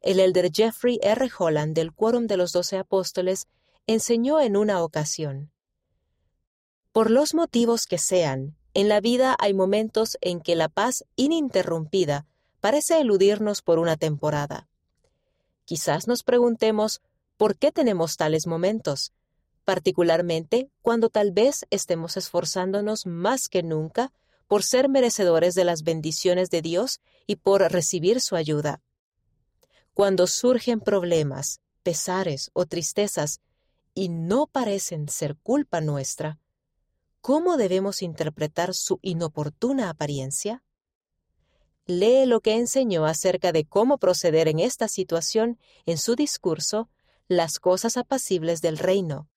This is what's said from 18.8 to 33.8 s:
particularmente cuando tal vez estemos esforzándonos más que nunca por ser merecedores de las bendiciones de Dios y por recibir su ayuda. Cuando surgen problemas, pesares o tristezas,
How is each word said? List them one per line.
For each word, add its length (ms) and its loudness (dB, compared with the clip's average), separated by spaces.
particularmente 1080 0
cuando 260 2
tal 240 2
vez 380 2
estemos 460 -4
esforzándonos 880 -4
más 420 -2
que 140 0
nunca 500 -4
por 160 2
ser 260 2
merecedores 680 4
de 100 4
las 180 0
bendiciones 680 0
de 120 -2
Dios 380 -2
y 100 -2
por 240 2
recibir 480 0
su 160 -4
ayuda. 460 -2
Cuando 320 4
surgen 540 0
problemas, 800 -2
pesares 680 -4
o 140 -2
tristezas, 720 -4